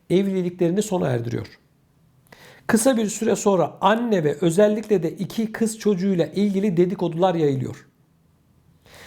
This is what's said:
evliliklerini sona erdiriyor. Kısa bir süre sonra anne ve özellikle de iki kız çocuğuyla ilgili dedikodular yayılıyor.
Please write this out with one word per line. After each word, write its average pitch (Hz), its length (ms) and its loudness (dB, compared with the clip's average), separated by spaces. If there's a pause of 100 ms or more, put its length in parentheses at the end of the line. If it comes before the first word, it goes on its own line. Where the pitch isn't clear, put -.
(100)
evliliklerini 180 720 0
sona 180 260 -2
erdiriyor. 117 500 -4 (1080)
Kısa 240 300 2
bir 220 120 0
süre 220 280 -2
sonra 175 440 0
anne 214 440 2
ve 147 160 -2
özellikle 208 640 2
de 160 100 -2
iki 220 400 -6
kız 220 260 -2
çocuğuyla 185 480 0
ilgili 196 500 0
dedikodular 175 580 0
yayılıyor. 135 540 -2 (1200)